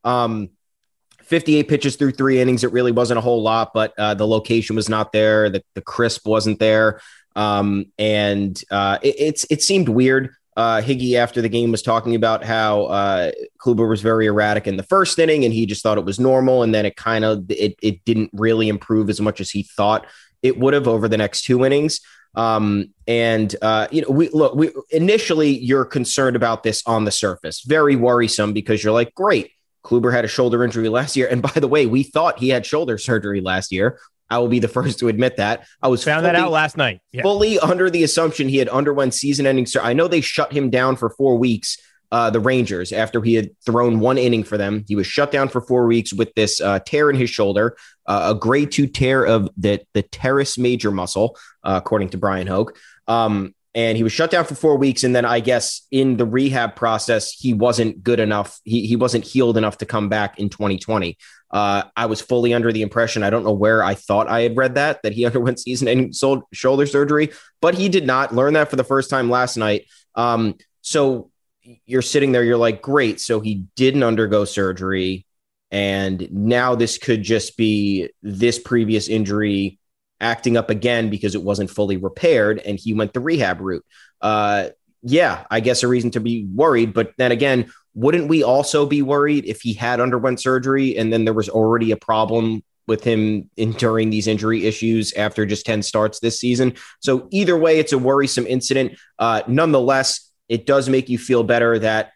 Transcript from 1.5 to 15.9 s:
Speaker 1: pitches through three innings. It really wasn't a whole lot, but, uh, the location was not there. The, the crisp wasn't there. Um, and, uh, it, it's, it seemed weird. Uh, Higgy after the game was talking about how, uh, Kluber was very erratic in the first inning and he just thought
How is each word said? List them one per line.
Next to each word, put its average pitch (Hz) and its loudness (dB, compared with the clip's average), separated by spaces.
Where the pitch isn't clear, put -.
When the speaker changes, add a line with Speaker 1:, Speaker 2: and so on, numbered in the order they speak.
Speaker 1:
pitches 143 0
through 139 2
three 131 2
innings. 127 2
It 127 0
really 123 2
wasn't 117 2
a 110 0
whole 120 2
lot, 110 0
but, 110 0
uh, 107 0
the 104 0
location 110 0
was 107 -2
not 110 -2
there. 107 4
The, 95 -4
the 98 -12
crisp - -4
wasn't 107 0
there. 110 2
Um, 101 -2
and, 104 -2
uh, 98 -2
it, 143 2
it's, 151 -2
it 151 -2
seemed 185 2
weird. 131 2
Uh, 113 2
Higgy 123 -2
after 120 0
the 113 0
game 117 0
was 110 -2
talking 117 0
about 110 0
how, 110 0
uh, 98 0
Kluber 113 2
was 104 -2
very 110 2
erratic 104 0
in 98 -4
the 98 -8
first 190 0
inning 156 4
and 113 2
he 113 0
just 101 -8
thought 107 0